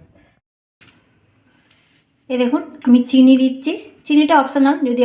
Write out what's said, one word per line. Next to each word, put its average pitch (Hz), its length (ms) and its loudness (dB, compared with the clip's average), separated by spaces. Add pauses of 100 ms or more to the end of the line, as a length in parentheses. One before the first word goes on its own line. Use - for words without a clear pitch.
(2250)
এই 247 100 -4
দেখুন, 247 200 -2 (240)
আমি 247 120 4 (120)
চিনি 262 320 4
দিচ্ছি, 262 300 -4 (340)
চিনিটা 302 360 0
অপশনাল, 277 340 -2 (120)
যদি 240 160 -4